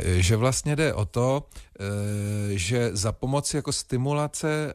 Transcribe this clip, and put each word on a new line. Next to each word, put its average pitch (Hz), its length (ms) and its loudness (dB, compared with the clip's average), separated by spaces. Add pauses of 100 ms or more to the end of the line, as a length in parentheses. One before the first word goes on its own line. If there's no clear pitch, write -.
eh, 90 180 4
že 98 140 6
vlastně 131 400 2
jde 147 180 2
o 104 120 0
to, 131 420 0 (320)
eh, 98 40 -8 (760)
že 117 360 2
za 101 180 0
pomoci 139 440 -2
jako 143 160 -2
stimulace 147 1040 -2